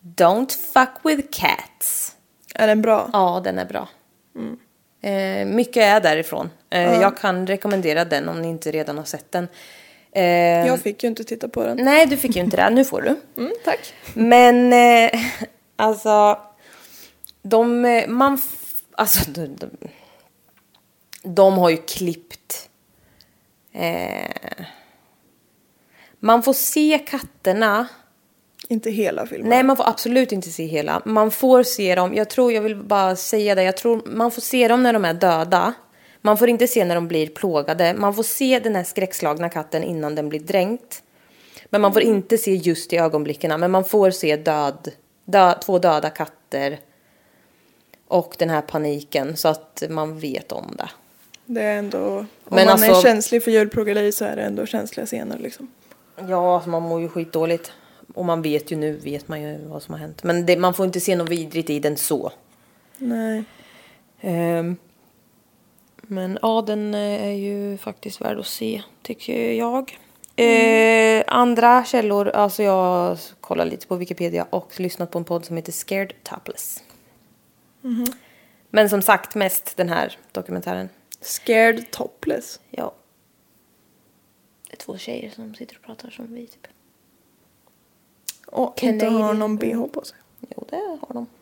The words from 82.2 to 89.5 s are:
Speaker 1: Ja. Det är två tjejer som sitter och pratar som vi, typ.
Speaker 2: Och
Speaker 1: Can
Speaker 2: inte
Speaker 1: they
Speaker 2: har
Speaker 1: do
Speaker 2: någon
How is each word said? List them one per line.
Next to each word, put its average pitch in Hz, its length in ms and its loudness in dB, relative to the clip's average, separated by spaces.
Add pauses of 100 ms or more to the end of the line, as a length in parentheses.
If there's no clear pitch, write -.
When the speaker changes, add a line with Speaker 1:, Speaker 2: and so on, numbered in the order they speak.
Speaker 1:
Ja. - 240 -10 (1800)
Det - 40 -20
är - 40 -20
två - 200 -16
tjejer 233 320 -12
som 220 260 -20
sitter - 220 -20
och - 80 -20
pratar 233 240 -20
som 233 240 -18
vi, 240 140 -18
typ. - 200 -20 (1800)
Speaker 2:
Och - 300 -6
Speaker 1:
Can 247 120 0
Speaker 2:
inte 214 160 0
Speaker 1:
they 226 100 0
Speaker 2:
har 214 180 0
Speaker 1:
do 214 60 -2
Speaker 2:
någon 214 160 -2